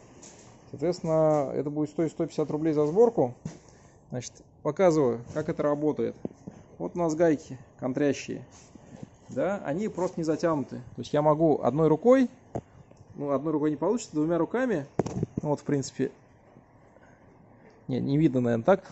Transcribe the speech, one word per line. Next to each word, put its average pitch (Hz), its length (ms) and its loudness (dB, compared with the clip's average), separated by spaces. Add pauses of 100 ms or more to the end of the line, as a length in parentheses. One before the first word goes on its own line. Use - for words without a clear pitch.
(720)
Соответственно, 156 840 0
это 139 160 -4
будет 151 200 -2
стоить 160 200 -2
сто 165 160 -4
пятьдесят 151 240 -2
рублей 151 220 0
за 147 160 2
сборку. 175 460 4 (760)
Значит, 127 220 -8 (320)
показываю, 151 560 2 (120)
как 156 160 -6
это 156 140 -4
работает. 147 540 -2 (640)
Вот 175 180 -8
у - 20 -4
нас 165 160 0
гайки 156 420 0 (220)
контрящие. 131 680 -4 (840)
Да, 170 360 -4
они 190 220 -4
просто 180 320 -4
не 165 60 -4
затянуты. 151 540 -2 (180)
То 123 60 -8
есть - 100 -12
я 147 100 2
могу 151 400 4
одной 147 240 2
рукой, 240 420 4 (840)
ну, 143 160 -6
одной 143 220 0
рукой 151 180 0
не 147 60 -2
получится, 175 400 -4
двумя 160 220 0
руками. 180 480 -2 (540)
Ну, 156 100 -2
вот, 139 100 -2
в - 40 -20
принципе. 135 460 -2 (1800)
Не, 131 120 -4
не 135 200 0
видно, 131 220 2
наверное, 117 240 0
так. 190 280 4